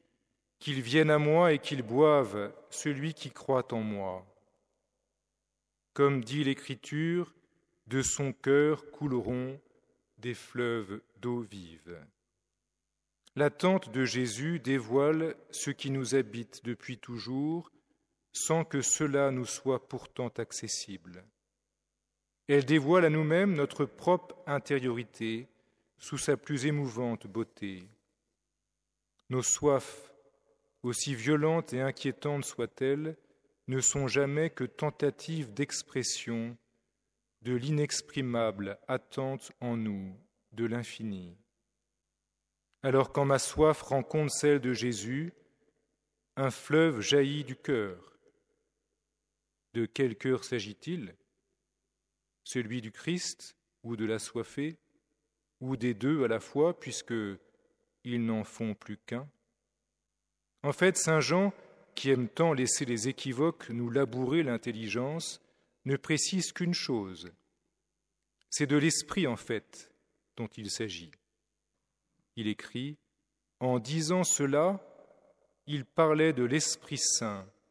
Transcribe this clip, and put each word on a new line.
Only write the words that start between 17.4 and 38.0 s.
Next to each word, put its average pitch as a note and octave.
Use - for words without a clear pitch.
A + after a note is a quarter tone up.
sans D#3+
que C#3+
cela C#3
nous B2+
soit -
pourtant -
accessible. F#2
Elle C#3+
dévoile D#3
à D#3+
nous-mêmes D#3+
notre C#3+
propre -
intériorité B2
sous -
sa C#3
plus C3+
émouvante B2
beauté. G2
Nos B2+
soifs, -
aussi B2
violentes D3+
et B2+
inquiétantes C3+
soient-elles, C#3+
ne C3
sont C3+
jamais C#3+
que -
tentatives D3
d'expression A#2
de B2
l'inexprimable A#2+